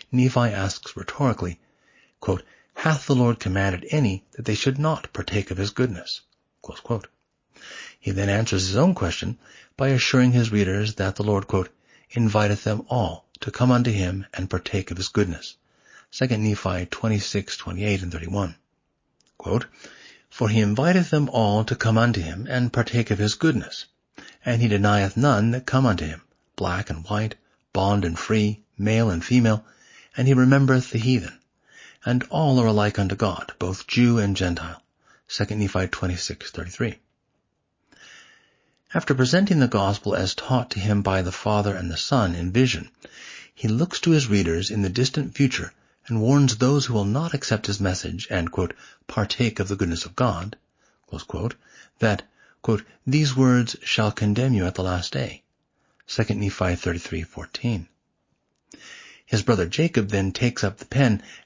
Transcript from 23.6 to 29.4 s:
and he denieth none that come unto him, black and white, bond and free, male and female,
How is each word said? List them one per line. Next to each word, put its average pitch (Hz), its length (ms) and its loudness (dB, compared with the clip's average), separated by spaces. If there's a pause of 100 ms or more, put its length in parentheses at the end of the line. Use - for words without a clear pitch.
and 120 160 2
he 120 60 6
denieth 104 500 2
none 117 340 4
that 127 140 -4
come 135 220 2
unto 85 180 0
him, 76 160 -10 (340)
black 92 360 -4
and 82 140 -10
white, 107 280 -2 (400)
bond 98 320 2
and 85 140 -4
free, 107 420 0 (160)
male 110 320 2
and 85 160 -2
female, 113 400 4 (500)